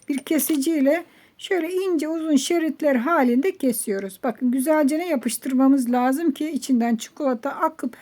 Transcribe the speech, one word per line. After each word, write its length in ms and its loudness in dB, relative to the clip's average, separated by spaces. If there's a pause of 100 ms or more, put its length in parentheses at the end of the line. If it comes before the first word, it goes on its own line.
bir 80 -4
kesiciyle 880 0 (340)
şöyle 360 -2
ince 340 0
uzun 280 0
şeritler 600 0
halinde 560 2
kesiyoruz. 720 -4
Bakın 280 -2
güzelce 440 2
yapıştırmamız 960 0
lazım 400 2
ki 180 -4
içinden 460 0
çikolata 540 -4
akıp 520 -4